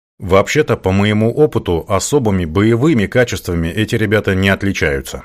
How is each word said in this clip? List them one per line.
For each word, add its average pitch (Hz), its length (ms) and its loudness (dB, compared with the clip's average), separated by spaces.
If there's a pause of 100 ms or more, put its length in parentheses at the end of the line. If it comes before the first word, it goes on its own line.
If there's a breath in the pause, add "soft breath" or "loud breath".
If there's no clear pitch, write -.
(180)
Вообще-то, 104 580 2
по 92 160 0
моему 107 380 2
опыту, 113 580 0
особыми 101 560 0
боевыми 113 600 2
качествами 92 640 -2
эти 107 280 -2
ребята 104 380 0
не 95 140 2
отличаются, 92 760 -2